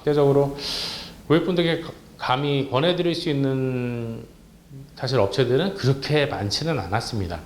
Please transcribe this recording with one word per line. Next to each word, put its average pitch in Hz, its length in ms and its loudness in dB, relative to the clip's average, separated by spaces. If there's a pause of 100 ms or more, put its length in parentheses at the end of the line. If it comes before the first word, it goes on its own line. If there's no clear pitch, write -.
실제적으로 143 520 4 (720)
고객분들에게 165 560 2
가-, - 100 -10 (240)
감히 139 540 0
권해드릴 170 440 2
수 165 140 -4
있는 127 960 -2 (720)
사실 127 240 -2
업체들은 131 560 2
그렇게 139 520 2
많지는 104 520 -2
않았습니다. 90 680 -4